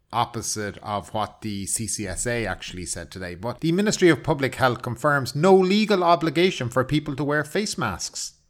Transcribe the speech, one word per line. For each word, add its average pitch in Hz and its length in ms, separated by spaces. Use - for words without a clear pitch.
opposite 107 680
of 101 340
what 104 300
the 101 240
C 113 200
C 101 200
S 92 200
A 120 200
actually 92 400
said 85 240
today. 90 240
But 113 260
the 165 120
Ministry 190 360
of 160 140
Public 139 320
Health 123 260
confirms 135 540
no 180 200
legal 190 480
obligation 170 680
for 131 120
people 151 340
to 147 80
wear 147 200
face 202 320
masks. - 560